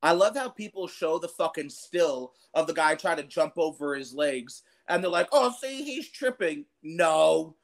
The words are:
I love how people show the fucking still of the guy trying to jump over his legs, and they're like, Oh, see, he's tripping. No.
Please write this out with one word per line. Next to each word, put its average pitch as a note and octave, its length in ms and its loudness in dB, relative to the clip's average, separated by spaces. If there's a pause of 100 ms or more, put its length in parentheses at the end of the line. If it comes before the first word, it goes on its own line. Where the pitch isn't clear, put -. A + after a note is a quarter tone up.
I D#3+ 100 6
love G3 220 4
how B3+ 140 -4
people G3 380 -10
show E3 320 -2
the E3+ 80 -8
fucking D#3+ 420 -4
still D3 640 -2 (200)
of D#3+ 140 0
the D#3+ 60 -4
guy D#3 220 2
trying E3+ 220 -2
to D3 60 -6
jump D3 340 -2
over D3 380 -2
his C3+ 180 -10
legs, C3+ 500 -4 (240)
and F3+ 160 0
they're F3+ 80 0
like, F3 200 0
Oh, B3+ 300 4
see, C4+ 220 -8
he's C#4 260 -8
tripping. F3 560 -4 (180)
No. D#3+ 800 4